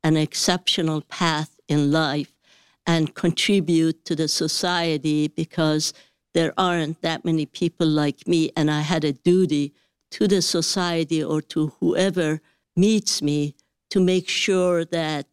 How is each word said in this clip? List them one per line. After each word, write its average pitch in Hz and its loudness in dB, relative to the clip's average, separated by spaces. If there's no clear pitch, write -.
an 160 4
exceptional 160 0
path 156 -2
in 143 2
life 151 -2
and 165 0
contribute 165 0
to 165 -4
the 156 -2
society 160 -2
because 156 -2
there 165 0
aren't 170 -2
that 165 -4
many 160 0
people 170 -2
like 151 0
me, 160 2
and 151 2
I 151 -2
had 156 -2
a 143 0
duty 151 0
to 214 0
the 190 4
society 165 -2
or 151 -2
to 156 -2
whoever 170 0
meets 208 2
me 147 -2
to 190 2
make 180 2
sure 180 0
that 156 -4